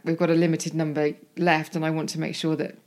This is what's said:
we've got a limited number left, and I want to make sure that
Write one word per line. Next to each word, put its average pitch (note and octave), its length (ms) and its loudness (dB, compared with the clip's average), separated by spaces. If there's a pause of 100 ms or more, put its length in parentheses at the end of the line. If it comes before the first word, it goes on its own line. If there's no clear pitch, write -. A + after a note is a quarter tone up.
we've E3 140 0
got E3+ 100 2
a E3 60 4
limited E3 400 2
number D3+ 380 0 (260)
left, E3+ 380 2
and D#3+ 80 -2
I D#3+ 60 0
want D#3+ 200 -2
to D#3+ 100 -6
make D#3+ 140 -4
sure D#3 220 -2
that - 200 -6 (100)